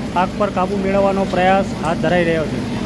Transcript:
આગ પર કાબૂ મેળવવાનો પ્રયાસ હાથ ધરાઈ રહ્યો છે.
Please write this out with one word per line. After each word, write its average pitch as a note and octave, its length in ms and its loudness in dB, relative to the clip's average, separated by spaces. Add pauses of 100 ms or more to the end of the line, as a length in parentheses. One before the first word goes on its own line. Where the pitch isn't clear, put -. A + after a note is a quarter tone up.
(160)
આગ F3+ 120 2 (100)
પર G#3 120 0
કાબૂ F#3+ 280 -2
મેળવવાનો G3 460 2
પ્રયાસ F#3+ 420 2 (180)
હાથ E3 140 0
ધરાઈ F3 260 2
રહ્યો E3 220 0
છે. B2 300 -4 (100)